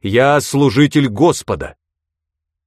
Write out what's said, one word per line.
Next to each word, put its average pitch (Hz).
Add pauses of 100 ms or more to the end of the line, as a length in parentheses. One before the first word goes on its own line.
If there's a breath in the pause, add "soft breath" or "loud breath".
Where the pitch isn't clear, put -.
Я 131
служитель 139
Господа!» 104 (920)